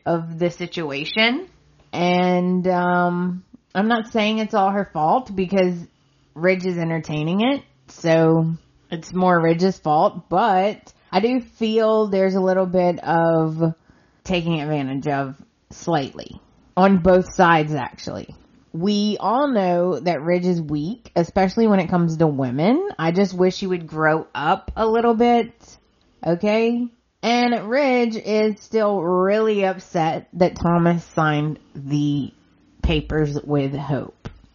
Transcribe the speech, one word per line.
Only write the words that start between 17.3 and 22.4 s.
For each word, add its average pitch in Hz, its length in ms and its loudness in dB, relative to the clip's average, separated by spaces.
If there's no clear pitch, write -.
sides, 160 400 4
actually. - 600 -8
We 202 460 0
all 262 300 0
know 185 500 0
that 160 240 -2
Ridge 175 240 0
is 175 160 0
weak, 151 540 -6
especially 190 500 2
when 202 140 4
it 185 80 -2
comes 170 300 0
to 165 80 4
women. 151 640 0